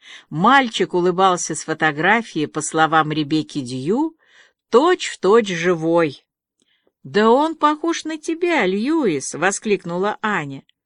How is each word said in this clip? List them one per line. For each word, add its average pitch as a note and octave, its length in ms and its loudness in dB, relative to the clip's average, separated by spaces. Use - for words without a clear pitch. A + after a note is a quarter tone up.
Мальчик G#3+ 640 2
улыбался F3+ 640 0
с - 80 -10
фотографии, D#3+ 800 -2
по - 140 -6
словам D#3 540 0
Ребекки D3+ 480 -2
Дью, D3+ 560 -4
точь-в-точь A#3 800 2
живой. E3 760 0
«Да G#3 280 2
он D4+ 240 2
похож D4+ 500 -2
на D#4 120 -8
тебя, E4 480 -2
Льюис!» G#3 680 -2
воскликнула F#3 880 -4
Аня. D3+ 420 -6